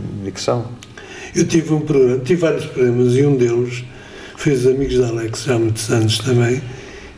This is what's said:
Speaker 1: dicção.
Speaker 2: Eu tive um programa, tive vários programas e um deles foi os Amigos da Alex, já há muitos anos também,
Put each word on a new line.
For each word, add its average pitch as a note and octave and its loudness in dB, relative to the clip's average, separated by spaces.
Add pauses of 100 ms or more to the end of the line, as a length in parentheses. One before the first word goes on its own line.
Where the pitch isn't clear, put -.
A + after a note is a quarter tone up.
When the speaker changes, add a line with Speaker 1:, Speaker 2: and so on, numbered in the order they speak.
(260)
Speaker 1:
dicção. A#2 -4 (720)
Speaker 2:
Eu F3 4
tive D#3 2
um D3+ 2
programa, C3 4
tive F3 0
vários D3+ 0
programas B2 2
e C#3 4
um C#3+ 4
deles A#2+ 0 (520)
foi D3+ 0
os B2 2
Amigos C3 2
da B2 4
Alex, A2+ -4
já B2 2
há A2+ 2
muitos A2+ -2
anos A2 2
também, B2 2 (560)